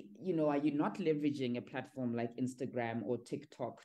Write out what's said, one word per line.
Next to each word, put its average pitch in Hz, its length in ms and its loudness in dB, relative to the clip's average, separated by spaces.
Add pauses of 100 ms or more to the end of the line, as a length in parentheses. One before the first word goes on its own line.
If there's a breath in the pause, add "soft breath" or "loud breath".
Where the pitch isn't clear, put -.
(200)
you 180 160 0
know, 151 140 4
are 143 80 4
you 143 140 4
not 165 260 2
leveraging 143 600 2
a 120 40 -2
platform 127 520 -4
like 117 220 -2
Instagram 120 720 -2
or 123 120 2
TikTok - 680 -6